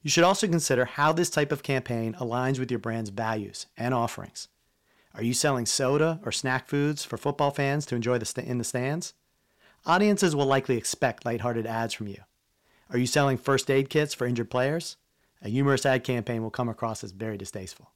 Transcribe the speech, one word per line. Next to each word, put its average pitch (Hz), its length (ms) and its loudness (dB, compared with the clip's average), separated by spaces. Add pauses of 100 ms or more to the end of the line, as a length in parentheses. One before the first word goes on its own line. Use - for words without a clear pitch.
You 151 80 -2
should 170 140 6
also 190 240 4
consider 147 380 2
how 151 260 2
this 170 180 0
type 151 220 0
of 143 100 -4
campaign 117 560 -2
aligns 127 400 0
with 127 140 -2
your 113 80 -2
brand's 113 300 -4
values 107 560 -4 (100)
and 123 180 -2
offerings. - 540 -6 (680)
Are 107 80 -6
you 120 120 0
selling 127 320 0
soda 151 580 2
or 113 80 -4
snack 131 340 -2
foods 147 380 0
for - 120 -8
football 143 360 0
fans 143 340 0
to - 80 -4
enjoy 120 240 0
the 110 80 -4
sta-, - 160 -6
in 123 160 -4
the 117 60 -2
stands? 139 500 -4 (720)
Audiences 190 480 4
will 143 120 2
likely 135 300 4
expect - 480 -2
lighthearted 117 400 -2
ads 113 300 -4
from 104 140 -10
you. 95 140 -14 (680)
Are 123 80 0
you 123 80 2
selling 139 320 2
first 139 320 0
aid 135 180 4
kits 151 240 0
for 123 140 -4
injured 120 240 -2
players? 139 460 -2 (440)
A - 80 -8
humorous 135 380 2
ad 131 180 2
campaign 117 380 -2
will 110 80 -6
come 120 180 -4
across 113 340 -6
as 95 100 -14
very 104 260 -8
distasteful. - 580 -14